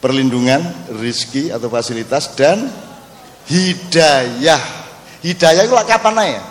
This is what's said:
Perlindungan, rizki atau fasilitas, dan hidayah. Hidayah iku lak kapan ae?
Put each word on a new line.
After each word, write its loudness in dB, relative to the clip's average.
Perlindungan, 0
rizki -6
atau -6
fasilitas, -4
dan 2
hidayah. 2
Hidayah 4
iku 2
lak 2
kapan 2
ae? -2